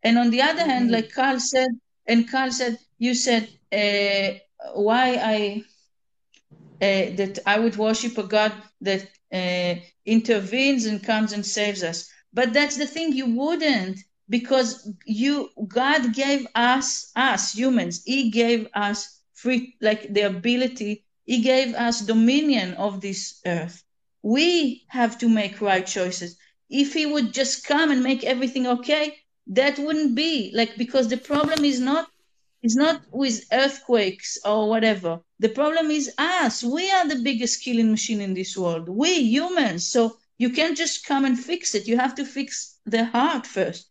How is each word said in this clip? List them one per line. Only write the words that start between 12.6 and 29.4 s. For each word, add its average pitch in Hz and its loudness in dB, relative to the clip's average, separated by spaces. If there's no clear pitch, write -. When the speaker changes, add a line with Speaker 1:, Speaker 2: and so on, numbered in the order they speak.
Speaker 1:
the 285 -4
thing, 320 -4
you 262 -2
wouldn't, 247 -2
because 240 -2
you, 262 -2
God 247 2
gave 269 0
us, 247 0
us 240 0
humans, 208 0
he 254 0
gave 233 2
us 208 -4
free, 254 -4
like, 214 0
the 208 2
ability, 214 -2
he 233 0
gave 262 4
us 233 -2
dominion 226 2
of 196 -4
this 196 -8
earth. 175 -6
We 294 2
have 233 0
to 240 2
make 208 0
right 190 2
choices. 180 -6
If 277 0
he 311 -2
would 294 0
just - -2
come 302 2
and 254 2
make 254 0
everything 254 0
okay, 294 0